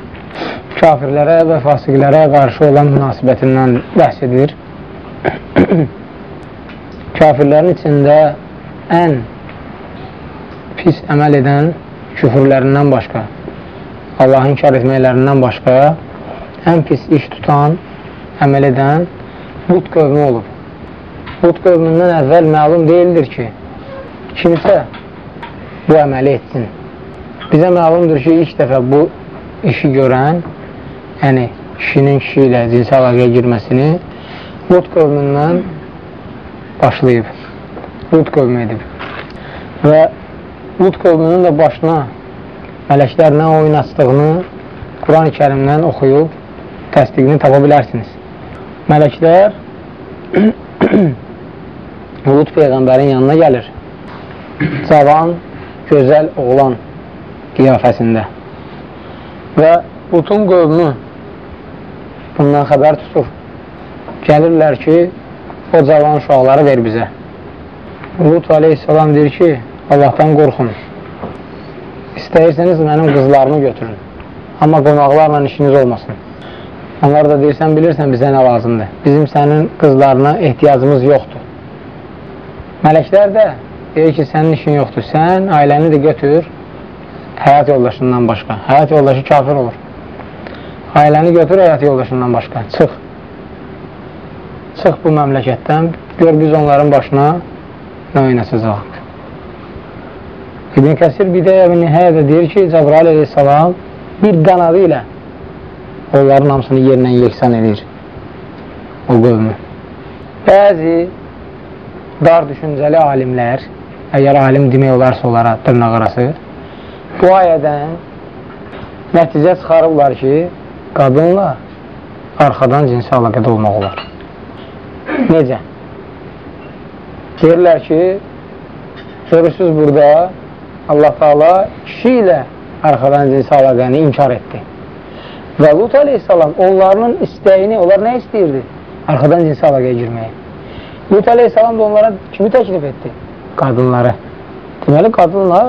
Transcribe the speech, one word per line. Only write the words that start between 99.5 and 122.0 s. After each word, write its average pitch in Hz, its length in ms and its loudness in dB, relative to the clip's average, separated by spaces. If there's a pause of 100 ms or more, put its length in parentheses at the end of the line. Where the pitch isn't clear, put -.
İbn 147 240 2
Kəsir 170 320 0
Bidəyə 185 400 4
və 175 80 4
Nihayədə 170 480 4
deyir 156 240 4
ki, 196 140 0 (100)
Cəbrail 160 400 4
əleyhissalam 151 640 2 (480)
bir 202 180 2
qanadı 175 460 4
ilə 147 160 0 (1120)
onların 139 340 4
hamısını 135 300 0
yerlə 127 320 4
yeksan 123 460 2
edir 110 240 0 (1200)
o 123 160 2
qövmü. 110 320 2 (960)
Bəzi 185 480 4 (1300)
dar 151 240 4
düşüncəli 147 540 -2
alimlər, 127 640 -2 (480)
əgər 139 240 4
alim 135 320 2
demək 135 240 4
olarsa 127 320 0
onlara 117 320 0
dırnaq 117 400 2
arası, 123 280 -2 (920)
bu 185 160 6
ayədən 156 600 0 (1160)
nəticə 170 480 2
çıxarıblar 160 560 2
ki, 135 200 0 (600)
qadınla 160 540 2 (920)